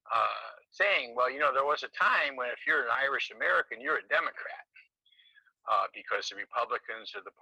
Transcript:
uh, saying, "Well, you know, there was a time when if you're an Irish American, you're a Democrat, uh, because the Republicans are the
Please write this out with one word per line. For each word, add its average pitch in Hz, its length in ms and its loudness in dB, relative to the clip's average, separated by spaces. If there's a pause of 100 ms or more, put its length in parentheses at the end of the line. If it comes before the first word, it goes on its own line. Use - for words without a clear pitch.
(100)
uh, 110 360 2 (240)
saying, 160 480 2
"Well, 127 120 4
you 135 120 -6
know, 147 120 6
there 139 120 4
was 147 160 2
a 127 160 -8
time 170 400 2
when 123 120 -2
if 117 160 -8
you're 147 200 2
an 117 80 2
Irish 135 400 0
American, 147 480 0
you're 143 200 0
a - 80 -10
Democrat, - 560 -2 (1000)
uh, 101 280 2
because 101 360 -4
the 98 80 -14
Republicans 113 800 -4
are 95 80 -14
the 98 140 -18